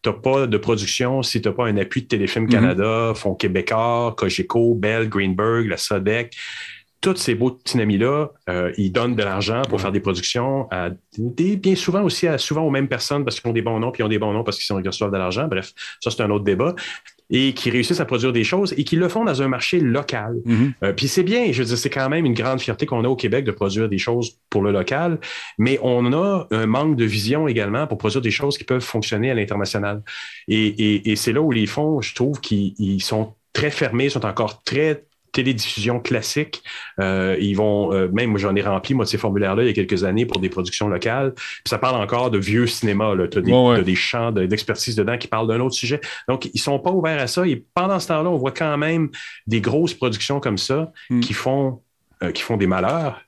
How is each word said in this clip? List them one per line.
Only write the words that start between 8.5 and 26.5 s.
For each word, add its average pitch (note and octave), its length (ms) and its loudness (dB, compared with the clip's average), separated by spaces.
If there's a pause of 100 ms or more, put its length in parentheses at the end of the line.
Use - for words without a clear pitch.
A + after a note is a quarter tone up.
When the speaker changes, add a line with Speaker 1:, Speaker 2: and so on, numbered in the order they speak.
Speaker 1:
ils F#2+ 140 2
donnent A#2 240 0
de G#2+ 80 0
l'argent G2+ 380 -2
pour C3 120 -4
Speaker 2:
Ouais. G2 60 2
Speaker 1:
faire F#2+ 120 -2
des G2+ 80 0
productions, B2 720 -2
à F2+ 200 -4 (280)
des, D#3 380 0
bien F#3+ 180 2
souvent F#3 300 0
aussi F3 240 0
à, D3+ 100 0
souvent D#3 240 -2
aux D#3 80 2
mêmes C3+ 180 0
personnes C#3+ 360 -2
parce A#2 160 -4
qu'ils A#2+ 100 -2
ont A#2 40 0
des A#2 60 2
bons A2 200 -2
noms, A#2 100 -2
puis B2 120 -4
ils G#2+ 40 2
ont - 20 0
des G#2+ 120 2
bons G#2+ 120 0
noms A2 120 0
parce G2+ 120 -2
qu'ils - 100 -6
sont, G2 120 0
ils F#2 80 -2
reçoivent G2 240 -2
de G2 80 0
l'argent. F#2+ 300 -2
Bref, F#2+ 240 -4 (280)
ça, A#2+ 100 -2
c'est A#2+ 120 -2
un G#2 80 2
autre G#2 140 2
débat. A2+ 320 2 (580)
Et C3 200 2
qui - 160 -2
réussissent B2+ 300 2
à D#3 40 2
produire B2 260 0
des A#2 140 2
choses F#3+ 320 0
et C#3+ 80 2
qui - 100 0
le F3 140 4
font A3 160 0
dans D3 160 0
un C3+ 80 2
marché C3 320 0
local. A#2+ 540 0 (100)
Speaker 2:
Mhm. A#2+ 300 4 (100)
Speaker 1:
Euh, G2 80 2
puis C3+ 160 -2
c'est F#3 140 2
bien, A3 280 2
je B2+ 120 0
veux - 60 2
dire, A#2 100 0
c'est C#3 100 -2
quand C3+ 220 -2
même D#3+ 160 2
une A#2+ 80 4
grande B2 260 0
fierté A#2 240 -2
qu'on A#2 200 -2
a A#2+ 40 2
au B2+ 80 2
Québec A#2+ 300 0
de G#2 60 -2
produire G#2 360 0
des G2+ 80 0
choses A#2 400 -2 (140)
pour G#2 100 2
le G2+ 100 4
local, E3+ 480 0 (380)
mais B2+ 260 2
on B2 300 2
a F3+ 380 0